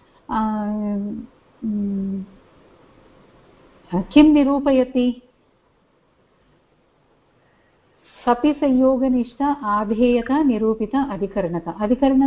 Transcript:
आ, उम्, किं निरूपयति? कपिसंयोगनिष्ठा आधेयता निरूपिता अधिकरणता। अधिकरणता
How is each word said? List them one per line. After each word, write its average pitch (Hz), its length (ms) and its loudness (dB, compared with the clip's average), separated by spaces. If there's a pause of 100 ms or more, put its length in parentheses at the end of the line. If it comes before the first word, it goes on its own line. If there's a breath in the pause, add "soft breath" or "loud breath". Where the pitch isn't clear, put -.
(300 soft breath)
आ, 214 360 -2 (960)
उम्, 196 580 -4 (1700)
किं 196 280 4
निरूपयति? 269 960 2 (3000)
कपिसंयोगनिष्ठा 262 1160 2
आधेयता 240 960 0
निरूपिता 220 600 0
अधिकरणता। 190 680 -6
अधिकरणता 262 560 0